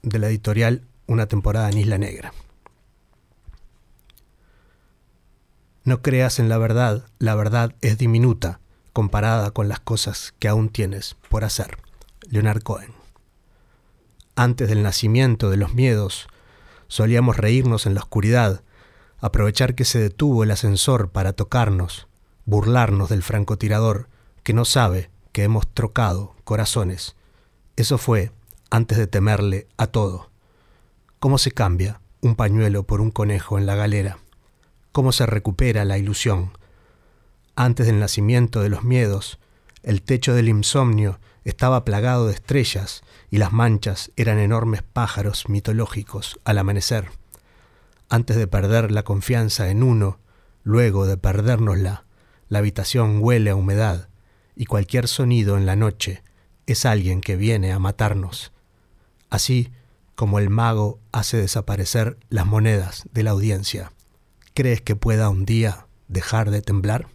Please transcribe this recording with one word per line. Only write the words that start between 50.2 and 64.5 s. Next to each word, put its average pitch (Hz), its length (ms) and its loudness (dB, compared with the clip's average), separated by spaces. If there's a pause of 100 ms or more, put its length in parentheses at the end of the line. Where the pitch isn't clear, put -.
luego 104 440 2
de 95 120 0
perdérnosla, 101 840 0 (440)
la 104 100 -2
habitación 104 640 0
huele 110 300 4
a 98 60 2
humedad 98 520 0 (480)
y 120 80 -4
cualquier 110 440 -2
sonido 113 500 2
en 98 80 2
la 95 100 2
noche 101 460 -2 (420)
es - 220 -2
alguien 95 340 0
que 95 160 -4
viene 98 360 0
a 95 60 -2
matarnos. 95 760 -4 (760)
Así 120 420 0 (420)
como 104 240 0
el 101 120 2
mago 107 500 0 (100)
hace 113 280 -2
desaparecer 104 800 -2 (100)
las 98 160 0
monedas 104 680 0
de 110 100 0
la 110 80 0
audiencia, 98 640 -2 (600)